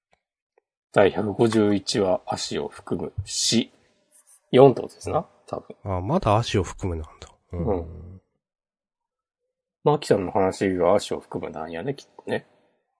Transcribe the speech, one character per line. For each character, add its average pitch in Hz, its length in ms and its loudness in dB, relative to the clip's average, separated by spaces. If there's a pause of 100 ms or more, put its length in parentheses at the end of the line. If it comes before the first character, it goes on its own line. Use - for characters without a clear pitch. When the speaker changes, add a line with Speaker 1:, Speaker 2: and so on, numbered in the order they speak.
(920)
Speaker 1:
第 98 200 6
百 101 220 -4
五 117 140 4
十 107 280 4
一 101 240 -4
話、 92 260 0
足 - 340 -8
を 71 80 -6
含 - 340 -8
む 73 120 -8 (100)
死。 - 480 -2 (800)
四 131 200 10
っ - 20 -4
て - 80 -4
こ - 60 -10
と - 80 -20
で - 60 -20
す - 80 -10
な、 - 180 -4 (200)
多 - 120 -10
分。 - 240 -18
Speaker 2:
あ、 92 180 -4
ま 131 180 -2
だ 104 160 2
足 113 220 0
を 92 60 2
含 - 300 -8
む 80 60 -6
な 76 80 -12
ん - 120 -20
だ。 - 100 -20 (220)
う 90 40 -12
ん。 85 120 -4
Speaker 1:
う 104 140 0
ん。 82 400 -16 (1600)
マ 147 160 4
キ - 80 -12
さ 127 80 4
ん 98 100 0
の 87 60 -6
話 95 420 0
が 90 220 4
足 - 180 -2
を 76 60 -6
含 - 240 -10
む 78 80 -10
な 80 140 -10
ん 85 60 -14
や 82 120 -10
ね、 135 100 -6
き - 120 -16
っ - 20 -20 (180)
と 98 40 -10
ね。 113 180 -6 (520)